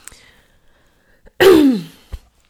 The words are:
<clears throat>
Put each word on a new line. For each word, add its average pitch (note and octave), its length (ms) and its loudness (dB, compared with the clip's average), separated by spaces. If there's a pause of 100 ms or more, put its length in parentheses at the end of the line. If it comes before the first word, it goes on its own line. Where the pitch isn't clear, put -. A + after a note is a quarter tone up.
(1400)
<clears throat> C#4+ 540 0 (600)